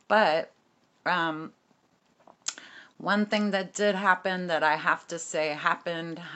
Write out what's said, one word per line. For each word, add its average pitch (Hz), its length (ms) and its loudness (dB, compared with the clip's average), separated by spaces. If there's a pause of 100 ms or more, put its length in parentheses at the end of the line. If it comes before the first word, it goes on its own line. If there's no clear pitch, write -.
But, 180 440 4 (560)
um, 165 480 -2 (1400)
one 202 260 0
thing 208 280 0
that 190 200 -2
did 208 220 2
happen 185 540 0
that 156 140 2
I 156 140 4
have 160 300 0
to 170 120 -8
say 156 300 -2
happened, 165 720 -4 (160)